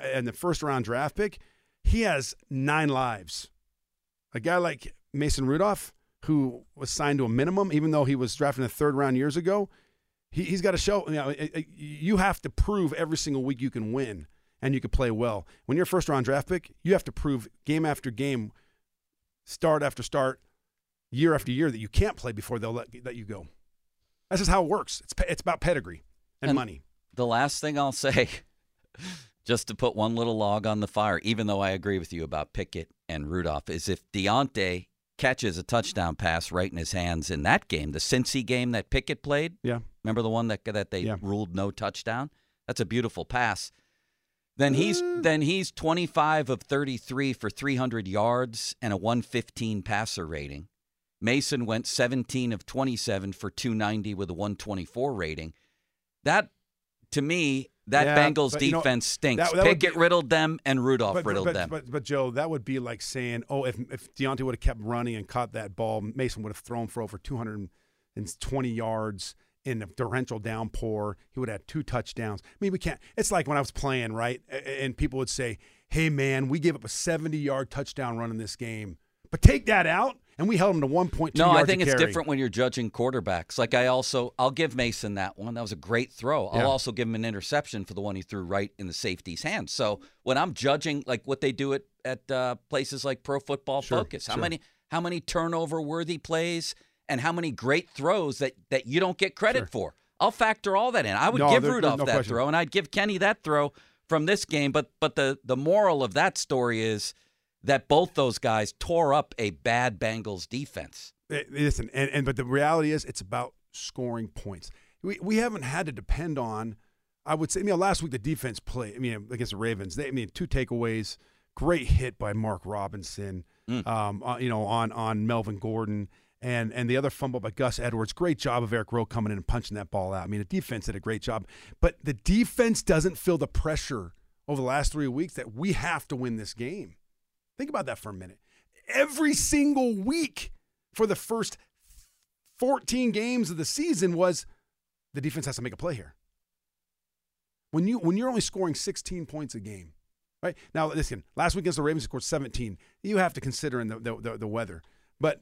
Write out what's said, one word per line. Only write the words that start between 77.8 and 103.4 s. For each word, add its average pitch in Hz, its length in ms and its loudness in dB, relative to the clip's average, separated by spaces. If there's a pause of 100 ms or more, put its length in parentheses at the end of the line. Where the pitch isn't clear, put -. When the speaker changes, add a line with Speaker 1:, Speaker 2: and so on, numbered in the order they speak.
Speaker 1:
run 117 120 -4
in 110 60 -6
this 110 200 -8
game. 107 420 -10 (340)
But 160 100 -4
take 277 240 10
that 190 220 4
out, 214 280 0 (220)
and 175 100 2
we 226 80 2
held 185 200 4
him 151 60 2
to 139 40 4
one 165 220 2
point - 260 -2
two 151 80 4
Speaker 2:
No, 175 80 8
I 170 40 8
Speaker 1:
yards 160 140 8
Speaker 2:
think 185 120 4
Speaker 1:
a - 20 2
Speaker 2:
it's 139 120 4
Speaker 1:
carry." 160 120 6
Speaker 2:
different 165 220 -2
when 139 100 0
you're 131 100 2
judging 117 440 0
quarterbacks. 117 640 -2
Like, 117 160 2
I 127 140 4
also, 127 500 0
I'll 131 140 4
give 135 240 0
Mason 113 380 -2
that 98 220 -4
one. 113 180 -8
That 117 80 -6
was 101 100 -8
a 101 40 -6
great 117 360 -2
throw. 127 340 -2
I'll 113 140 0
Speaker 1:
Yeah. 123 60 4
Speaker 2:
also 135 260 2
give 113 160 -2
him 113 80 -2
an 110 80 -2
interception 110 600 -4
for - 80 -14
the 95 80 -8
one 101 140 -4
he 95 80 -6
threw 98 220 -8
right 98 340 -2
in 101 80 -10
the 85 60 -8
safety's 90 500 -6
hand. 185 260 -4
So 107 300 0 (240)
when 185 160 2
I'm 165 160 0
judging, 143 540 0
like, 120 180 -2
what 135 140 -2
they 143 100 2
do 139 220 -2
at, 135 100 -2 (220)
at, 131 260 -6
uh, 127 240 -2 (160)
places 139 340 -2
like 135 200 -4
Pro 139 160 -2
Football 139 420 -2
Speaker 1:
Sure, 123 160 0
Speaker 2:
Focus, - 300 -4
how 107 60 -2
Speaker 1:
sure. 143 80 -2
Speaker 2:
many, 165 180 -2 (320)
how 165 80 0
many 175 200 -2
turnover-worthy 165 960 -2
plays 170 580 -2 (320)
and 127 120 0
how 160 120 2
many 170 180 -2
great 135 400 0
throws 156 480 0
that, 139 140 -2 (180)
that 135 160 0
you 139 140 2
don't 180 180 2
get 190 160 0
credit 220 240 2
Speaker 1:
Sure. 95 80 -2
Speaker 2:
for. 90 280 -4 (260)
I'll 208 100 6
factor 214 460 2
all 233 160 4
that 143 120 4
in. 101 120 0
I 147 140 4
would 233 100 4
Speaker 1:
No, 143 100 8
Speaker 2:
give 247 120 8
Speaker 1:
there, 147 100 4
there's - 20 0
Speaker 2:
Rudolph 156 240 2
Speaker 1:
no 143 60 -2
Speaker 2:
that 123 80 4
Speaker 1:
question. 110 180 2
Speaker 2:
throw, 120 160 2
and 151 100 2
I'd 170 140 2
give 185 220 0
Kenny 202 260 0
that 202 240 2